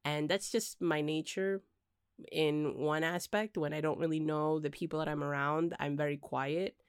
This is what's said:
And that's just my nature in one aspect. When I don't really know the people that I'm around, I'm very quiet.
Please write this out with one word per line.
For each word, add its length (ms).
And 260
that's 220
just 300
my 200
nature 600
in 480
one 240
aspect. 560
When 140
I 80
don't 180
really 200
know 400
the 120
people 280
that 80
I'm 160
around, 560
I'm 160
very 220
quiet. 600